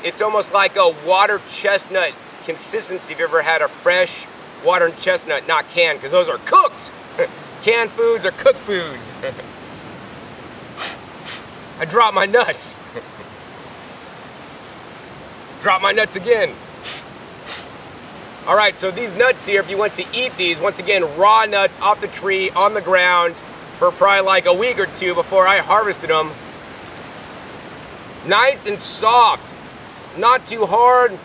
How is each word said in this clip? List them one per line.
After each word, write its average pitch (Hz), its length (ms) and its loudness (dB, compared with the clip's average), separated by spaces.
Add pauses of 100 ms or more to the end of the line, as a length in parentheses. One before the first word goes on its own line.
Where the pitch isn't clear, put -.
It's 170 180 -4
almost 208 320 0
like 196 220 2
a 190 140 6
water 185 520 2 (100)
chestnut 190 600 0 (340)
consistency 180 680 -8
if 143 60 -14
you've 165 100 0
ever 160 120 2
had 156 220 2
a 143 40 0
fresh 175 600 0 (360)
water 175 360 4
chestnut, 160 480 -2
not 160 260 0
canned, 160 280 2
'cause 135 100 -8
those 175 180 4
are 123 160 -4
cooked. - 460 2 (260)
<laughs> 165 100 0 (360)
Canned 226 280 2
foods 233 320 0
are 190 80 0
cooked - 280 2
foods. 160 520 -6 (120)
<laughs> 135 100 -6 (2500)
I 160 60 -4
dropped 214 280 6
my 190 140 2
nuts. 208 500 0 (160)
<laughs> - 2750 -18
Drop 190 200 2
my 196 100 2
nuts 214 240 0
again. 190 380 0 (1900)
All 175 100 2
right, 202 220 2
so 190 140 -4
these 214 220 -8
nuts 254 320 0
here, 196 140 2
if 196 100 -4
you 196 80 -6
went 208 180 0
to 180 180 -8
eat 247 240 -4
these, 170 220 0
once 190 200 -2
again, 175 380 0
raw 214 280 6
nuts 202 360 2
off 208 180 2
the 208 80 -6
tree, 190 440 -2
on 202 240 2
the 208 40 0
ground, 180 560 4 (420)
for 175 140 2
probably, 196 340 4
like, 190 200 2
a 175 80 4
week 226 260 -2
or 190 60 2
two 180 280 -4
before 180 320 2
I 190 120 4
harvested 196 520 0
'em. 156 220 0 (1900)
Nice 233 400 2
and 202 140 -4
soft, 220 640 4 (720)
not 226 300 4
too 220 200 -2
hard. 240 460 6 (140)